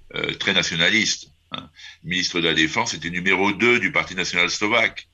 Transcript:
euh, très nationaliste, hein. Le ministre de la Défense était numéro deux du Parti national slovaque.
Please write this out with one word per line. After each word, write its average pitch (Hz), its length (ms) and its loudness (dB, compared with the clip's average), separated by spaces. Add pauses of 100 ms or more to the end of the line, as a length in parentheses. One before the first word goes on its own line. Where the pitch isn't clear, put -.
(140)
euh, 76 200 -4
très - 200 -2
nationaliste, 92 760 0 (240)
hein. - 180 -12 (320)
Le 80 80 -8
ministre 87 300 -2
de 82 60 2
la 80 80 4
Défense 80 400 0
était 85 160 -8
numéro 92 420 2
deux 120 260 4
du 98 140 -2
Parti 87 240 -2
national 87 340 0
slovaque. 104 640 -2